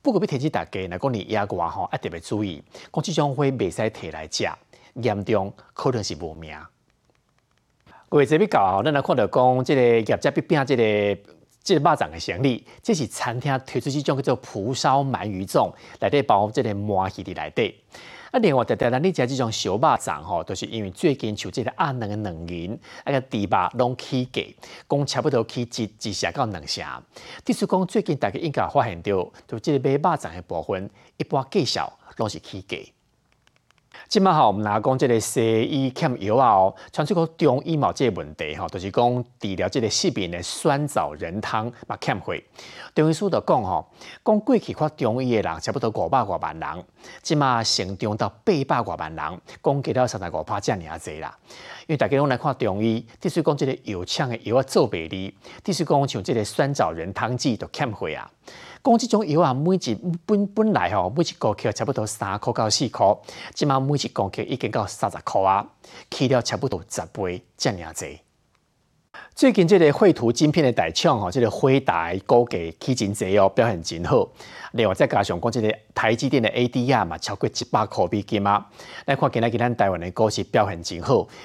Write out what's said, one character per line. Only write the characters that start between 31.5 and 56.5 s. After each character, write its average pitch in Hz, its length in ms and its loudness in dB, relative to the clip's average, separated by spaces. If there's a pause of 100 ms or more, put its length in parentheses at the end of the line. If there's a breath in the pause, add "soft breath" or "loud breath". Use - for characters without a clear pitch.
计 165 140 2
数 - 160 -2 (360 loud breath)
拢 110 100 0
是 78 120 -8
起 - 220 -12
价。 - 160 -8 (1300 loud breath)
即 220 120 0
摆 190 120 6
吼， 151 160 6
我 101 40 4
们 104 120 -2
若 104 160 0
讲 131 180 2
即 139 100 2
个 117 120 4
西 113 440 2
医 135 280 -2
欠 131 320 -2
药 107 140 2
啊 123 160 6
哦， 95 220 6 (160 loud breath)
传 156 140 -2
出 202 80 0
讲 165 140 2 (100)
中 143 280 4
医 165 100 -2
嘛 127 120 2
有 85 60 -2
即 127 160 2
个 92 60 0
问 76 200 -8
题 78 200 -8
吼， 90 140 -6
就 95 100 -8
是 95 120 -6
讲 123 340 2 (140)
治 98 160 -4
疗 92 120 0
即 120 140 -2
个 110 80 2
失 - 220 0
眠 92 180 -2
的 87 120 -6
酸 147 460 -2
枣 76 260 -2
仁 85 280 -8
汤 117 300 -4 (160)
嘛 110 120 -8
欠 123 200 -2
货。 87 140 -8 (640 loud breath)
中 156 140 4
医 160 40 4
师 156 80 -6
就 156 200 0
讲 131 220 2
吼， 87 240 -2 (360 loud breath)
讲 214 160 4
过 226 180 4
去 117 160 -6
看 123 220 -2
中 123 280 0
医 120 120 2
的 104 60 4
人 82 180 -4
差 113 120 -4
不 131 80 -4
多 117 100 0
五 101 180 -2
百 - 160 4
多 95 140 -2
万 - 220 -8
人， 180 260 -10 (360 loud breath)
即 160 140 -2
摆 127 280 2
成 98 340 -2
长 107 180 -2
到 107 140 -2
八 - 240 0 (140)
百 123 160 2
多 87 120 -6
万 80 180 -8
人， 80 280 -8 (200 loud breath)
讲 139 220 2
加 147 100 -2
了 127 140 4
三 107 140 -8
十 80 160 -6
五 78 60 -4
趴 101 160 -4
遮 123 140 0
尔 95 140 -4
啊 80 100 -10
济 - 220 -12
啦。 - 180 -12 (500 loud breath)
因 160 60 -2
为 139 40 0
大 113 100 2
家 135 100 2
拢 143 120 4
来 123 80 0
看 135 200 -2
中 104 260 0
医， 113 220 0 (140)
即 - 80 -4
使 165 160 0
讲 147 140 2
即 147 80 -2
个 131 180 -2
药 92 220 -6
厂 143 240 -4
的 113 140 -6
药 110 140 2
啊 135 60 4
做 147 260 2
袂 82 200 -6
离， 95 260 -8 (280 loud breath)
即 196 100 -2
使 160 100 -2
讲 143 240 2
像 101 160 -6
即 - 100 -2
个 110 100 0
酸 143 300 -2